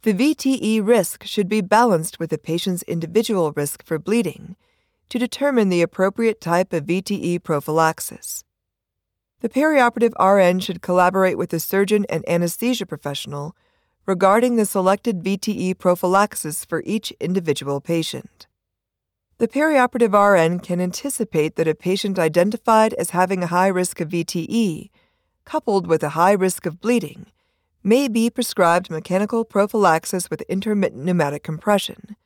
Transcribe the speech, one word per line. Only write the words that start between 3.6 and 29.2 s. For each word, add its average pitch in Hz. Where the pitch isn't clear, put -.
for 156
bleeding 190
to 247
determine 247
the 180
appropriate 196
type 175
of 156
V 175
T 202
E 175
prophylaxis. -
The 233
perioperative 254
R 196
N 180
should 185
collaborate 185
with 165
the 165
surgeon 202
and -
anesthesia 175
professional 147
regarding 202
the 214
selected 190
V 190
T 185
E 180
prophylaxis 180
for -
each -
individual 147
patient. -
The 226
perioperative 254
R 202
N 170
can 180
anticipate 180
that 160
a 156
patient 190
identified 214
as 170
having 180
a -
high 180
risk 180
of 160
V 170
T -
E, 208
coupled 202
with 160
a 147
high 175
risk 190
of 165
bleeding, 220
may 254
be 226
prescribed 180
mechanical 196